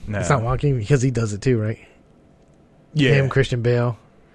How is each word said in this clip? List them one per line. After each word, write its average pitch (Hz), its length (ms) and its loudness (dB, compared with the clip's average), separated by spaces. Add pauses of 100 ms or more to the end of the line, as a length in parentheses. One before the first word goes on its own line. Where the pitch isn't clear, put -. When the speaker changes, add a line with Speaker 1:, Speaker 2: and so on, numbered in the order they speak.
Speaker 1:
No. 107 140 -6
Speaker 2:
It's 90 80 -4
not 135 140 0
Joaquin 127 360 0
because 117 240 2
he 135 80 2
does 117 220 -2
it 98 80 -8
too, 127 180 2
right? 107 200 -4 (1160)
Speaker 1:
Yeah. 139 200 2
Speaker 2:
Him, 135 140 2
Christian 127 340 0
Bale. 120 360 0 (360)